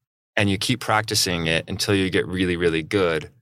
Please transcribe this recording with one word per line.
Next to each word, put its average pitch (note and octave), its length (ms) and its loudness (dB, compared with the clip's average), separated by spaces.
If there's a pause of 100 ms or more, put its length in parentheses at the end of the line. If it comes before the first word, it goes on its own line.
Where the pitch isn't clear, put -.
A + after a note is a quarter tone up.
(360)
and G#2 140 2
you F#2+ 80 0
keep A#2+ 220 -2
practicing G2+ 680 0
it E2 220 0
until F#2+ 280 0
you F#2+ 140 0
get F#2 180 0
really, F2+ 280 0
really E2 280 0
good, E2+ 440 0 (140)